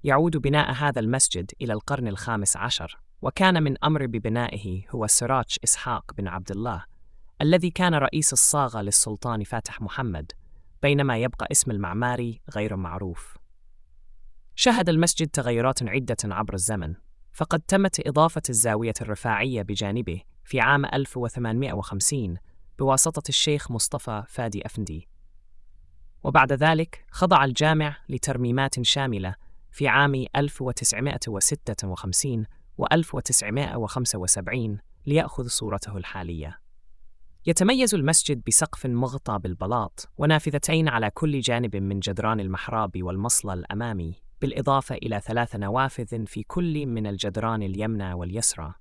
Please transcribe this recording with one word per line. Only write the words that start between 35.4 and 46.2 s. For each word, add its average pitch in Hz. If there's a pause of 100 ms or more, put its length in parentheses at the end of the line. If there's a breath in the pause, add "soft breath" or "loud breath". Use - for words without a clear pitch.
صورته 101
الحالية. 85 (840)
يتميز 208
المسجد 147
بسقف -
مغطى 123
بالبلاط 98
ونافذتين 156
على 110
كل 147
جانب 117
من 98
جدران 110
المحراب 95
والمصلى 98
الأمامي، 92 (260)
بالإضافة 135
إلى 107
ثلاث 117
نوافذ 113